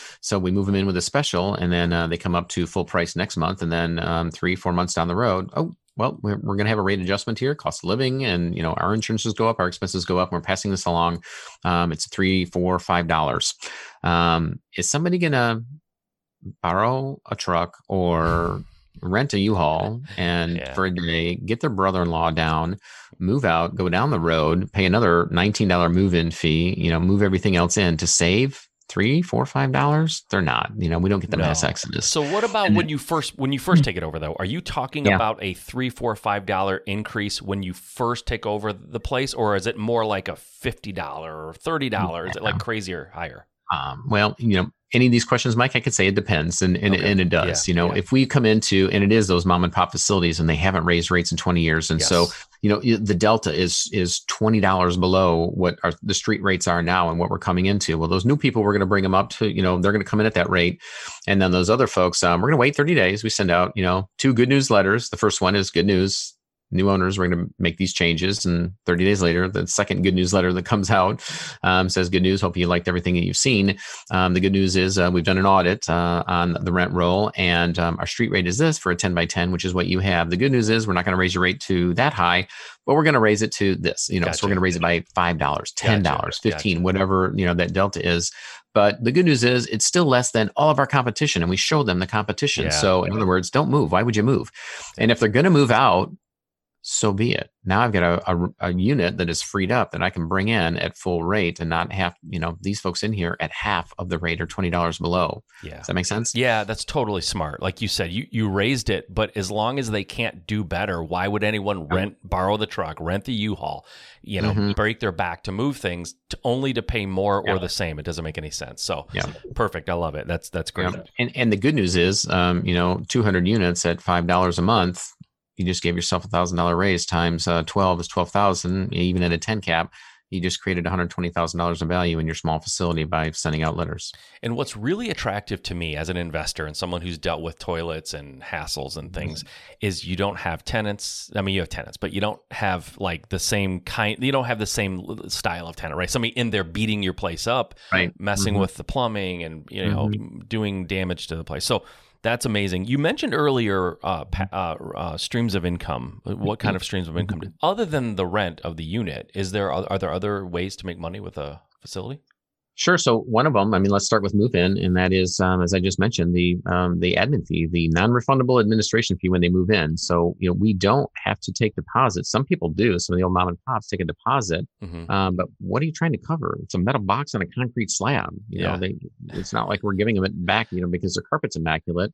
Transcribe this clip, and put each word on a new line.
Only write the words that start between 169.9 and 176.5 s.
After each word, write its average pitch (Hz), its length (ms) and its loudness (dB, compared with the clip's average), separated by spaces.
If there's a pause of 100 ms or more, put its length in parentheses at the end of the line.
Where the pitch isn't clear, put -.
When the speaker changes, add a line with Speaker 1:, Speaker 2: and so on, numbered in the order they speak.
Speaker 1:
So, 85 440 0
you 92 100 0
know, 90 40 0
we 101 200 2
don't 101 360 2 (140)
have 104 180 -2
to - 120 -8
take 110 220 -2
deposits. 104 560 -2
Some 110 140 0
people 85 240 -2
do. 92 280 2
Some 90 160 -4
of 87 40 2
the 92 60 2
old 92 100 0
mom 90 160 2
and 87 80 -6 (100)
pops 120 200 -4
take 95 140 -4
a 87 40 -2
deposit. 92 600 -2 (160)
Speaker 2:
Mm-hmm. 87 280 -10
Speaker 1:
Um, 95 240 2
but 90 120 -2 (120)
what 101 240 -2
are - 20 0
you 156 60 -2
trying 160 220 -2
to - 40 -2
cover? - 460 -4